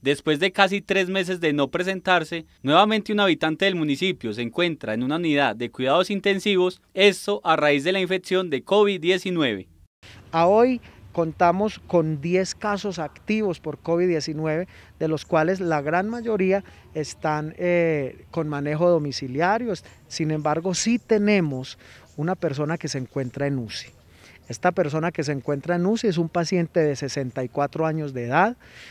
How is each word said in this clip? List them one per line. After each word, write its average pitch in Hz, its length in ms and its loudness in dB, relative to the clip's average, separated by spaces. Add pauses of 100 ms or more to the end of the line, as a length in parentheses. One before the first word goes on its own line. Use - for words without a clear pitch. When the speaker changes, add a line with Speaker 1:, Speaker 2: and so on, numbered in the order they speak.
Speaker 1:
después 143 400 0
de 190 120 0
casi 196 280 2
tres 190 300 -2
meses 185 280 -2
de 165 140 2
no 143 160 0
presentarse, 175 800 -2 (160)
nuevamente 208 500 2
un 208 80 0
habitante 160 460 2
del 196 80 2
municipio 156 580 -2
se 107 80 -6
encuentra 120 540 -4
en 117 80 -2
una 135 140 -2
unidad 143 380 0
de 120 160 -6
cuidados 143 380 2
intensivos, 196 720 0 (140)
esto 202 500 2
a 160 120 4
raíz 147 280 2
de 175 80 2
la 196 80 0
infección 185 480 -2
de 135 160 -4
covid 202 340 4
diecinueve. 165 680 0 (640)
Speaker 2:
A 165 140 4
hoy 233 340 4 (320)
contamos 175 640 0
con 156 420 0
diez 175 340 -2
casos 202 440 -4
activos 190 600 -4
por 151 200 -8
covid 170 280 0
diecinueve, 156 640 -2 (300)
de 160 100 -2
los 156 160 -2
cuales 170 360 2
la 165 200 0
gran 175 300 -2
mayoría 208 520 0 (300)
están, 151 640 -4
eh, 165 760 0
con 156 200 -4
manejo 151 400 0
domiciliario. 165 840 0 (360)
Sin 156 220 -4
embargo, 156 440 -2
sí 233 240 0
tenemos 190 800 0 (400)
una 165 160 -2
persona 151 420 -2
que 160 120 -8
se 139 100 -6
encuentra 131 480 -4
en 143 120 -2
uci. 113 300 -8 (580)
Esta 180 260 0
persona 160 380 0
que 165 140 -4
se 147 80 -4
encuentra 143 440 -2
en 175 100 0
uci 220 200 0
es 170 120 2
un 165 100 0
paciente 170 520 0
de 147 160 2
sesenta 131 460 -6
y 127 60 -6
cuatro 143 380 -2
años 156 260 -4
de 123 120 -6
edad. 175 340 2 (320)